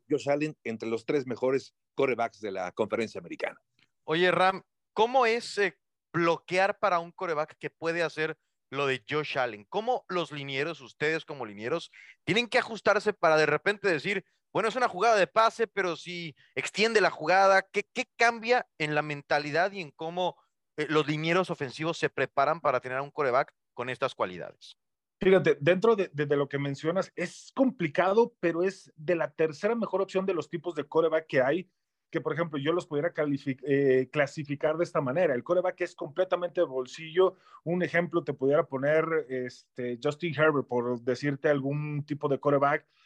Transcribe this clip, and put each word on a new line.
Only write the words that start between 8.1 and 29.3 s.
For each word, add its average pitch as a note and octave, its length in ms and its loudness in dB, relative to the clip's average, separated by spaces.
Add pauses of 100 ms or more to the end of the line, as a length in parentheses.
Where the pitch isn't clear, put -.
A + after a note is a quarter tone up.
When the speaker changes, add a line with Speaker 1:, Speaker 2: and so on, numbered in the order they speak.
Speaker 2:
lo C#3 160 -2
de C3 240 0
Josh D3 280 -4
Allen? A2 300 -2
¿Cómo A3 400 -2
los F3 240 -4
linieros, C#3+ 480 -6
ustedes D3 460 -4
como C#3 200 -10
linieros, A2 460 -6 (320)
tienen A3 240 0
que B3+ 100 0
ajustarse G#3+ 540 0
para D#3+ 240 4
de D3+ 100 6
repente G3 440 0
decir, F3 340 -2 (300)
bueno, G#3 160 0
es A3 80 -4
una A#3+ 100 2
jugada A3 300 2
de F3+ 100 4
pase, A3+ 400 2
pero F3+ 300 -2
si E3+ 360 -10 (220)
extiende G#3 460 2
la F3 80 6
jugada, F#3+ 600 4
¿qué, G3+ 240 -4
qué B3 120 -4 (120)
cambia A#3 480 2 (120)
en D3+ 180 -2
la D3+ 60 2
mentalidad D3 720 -2
y G3 80 -10
en C#3+ 100 -12
cómo, F3 460 -6 (400)
eh, D3 120 -4
los D3+ 160 2
linieros E3 440 0
ofensivos D3+ 480 -6
se D3 120 -2
preparan C#3+ 520 0
para B2+ 180 0
tener C3 180 -8
a C3+ 40 -4
un C#3+ 100 -10
quarterback C#3 420 0 (200)
con A#2+ 160 -8
estas B2+ 260 -4
cualidades? F2+ 600 -8 (440)
Speaker 3:
Fíjate, F3 380 6
dentro F#3 380 4
de, F#3+ 160 0
de, D3 120 -4
de D3 120 2
lo C#3 100 0
que C#3+ 100 -6
mencionas, C#3+ 600 -4
es - 360 -10
complicado, G3 840 2
pero E3+ 240 0
es - 320 -6
de D#3 200 -2
la D3+ 160 -2